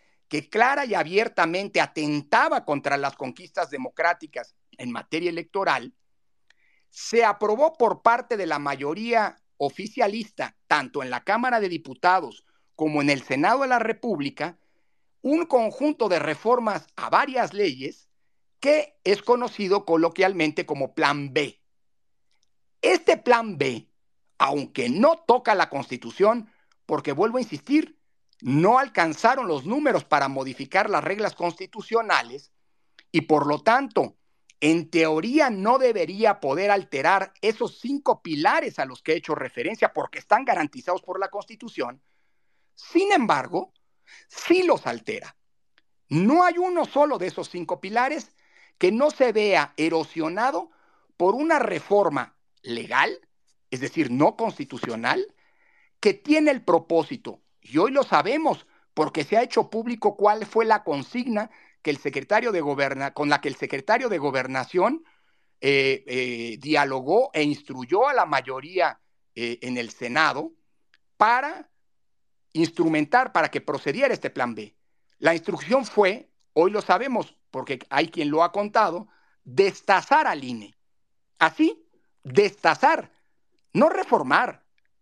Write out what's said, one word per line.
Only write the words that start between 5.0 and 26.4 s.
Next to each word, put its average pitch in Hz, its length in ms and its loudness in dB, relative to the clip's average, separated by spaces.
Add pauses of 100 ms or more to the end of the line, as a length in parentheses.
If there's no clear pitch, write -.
electoral, 165 640 -4 (960)
se - 360 0
aprobó 214 480 2
por 220 280 2
parte 233 360 2
de 190 80 -4
la 156 140 -2
mayoría 165 800 -2 (160)
oficialista, 202 1000 -4 (120)
tanto 139 360 0
en 127 60 -8
la 123 140 -6
Cámara 233 360 0
de 202 80 -2
Diputados 170 760 -2 (300)
como 151 260 0
en 143 80 2
el 139 140 0
Senado 185 400 2
de 269 40 -2
la 247 120 2
República, 180 760 -6 (640)
un 311 240 0
conjunto 247 640 0
de 214 100 2
reformas 214 680 -2 (100)
a 113 140 -8
varias 247 440 0
leyes 143 560 -4 (500)
que 294 440 0
es 202 180 0
conocido 208 640 0
coloquialmente 165 800 0
como 135 280 -6
Plan 143 400 0
B. 143 280 -4 (1200)
Este 330 360 2
Plan 233 400 0
B, 131 320 -4 (480)
aunque 139 520 0
no 262 360 4
toca 233 300 4
la 170 140 0
Constitución, 143 840 -2 (340)